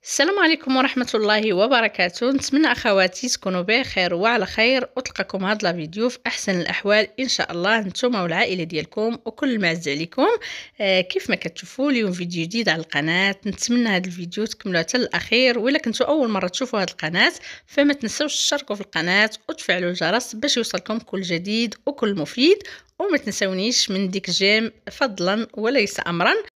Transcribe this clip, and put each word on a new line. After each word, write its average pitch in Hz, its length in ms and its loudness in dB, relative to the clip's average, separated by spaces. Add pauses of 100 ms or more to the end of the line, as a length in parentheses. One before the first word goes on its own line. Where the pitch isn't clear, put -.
السلام 381 360 0
عليكم 311 380 2
ورحمة 254 380 0
الله 214 380 2
وبركاته. 220 760 2
نتمنى 277 420 2
أخواتي 196 560 2
تكونوا 185 340 -2
بخير 196 520 0
وعلى 208 320 2
خير، 247 500 2
وتلقاكم 196 480 -6
هاد 208 180 0
لا 175 100 2
فيديو 175 360 -4
في 240 180 -6
أحسن 185 340 -2
الأحوال 208 480 0 (120)
إن 262 80 -2
شاء - 240 -2
الله، 196 280 2
نتوما 214 420 -2
والعائلة 180 420 0
ديالكم 214 600 -4
وكل 254 300 -2
المعز 170 340 0
عليكم. 165 380 0 (540)
آه، 190 200 4
كيف 185 300 -4
ما 180 60 2
كتشوفوا 254 540 -4
اليوم 220 220 2
فيديو 175 320 -4
جديد 208 240 -2
على 160 120 0
القناة، 170 540 0 (120)
نتمنى 240 420 0
هاد 185 180 0
الفيديو 180 380 -6
تكملوه 185 380 -2
حتى 165 140 -2
الأخير، 240 640 2
وإلا 269 200 2
كنتوا - 280 0
أول 277 220 2
مرة 185 200 0
تشوفوا 226 320 -2
هاد 180 100 -2
القناة 190 420 2 (340)
فما 285 280 2
تنسوش 285 400 -4
تشتركوا 285 420 -2
في 202 40 -14
القناة 190 500 2 (180)
وتفعلوا 180 420 -2
الجرس 180 440 -2
باش 285 220 0
يوصلكم 220 420 -4
كل 190 240 -6
جديد 196 520 -2 (120)
وكل 233 280 -2
مفيد، 262 440 4 (400)
وما 359 200 0
تنسونيش 196 720 -2
من 190 200 0
ديك 185 200 -6
جيم 208 420 2 (180)
فضلا 214 640 -2
وليس 220 520 0
أمرا. 175 280 0 (220)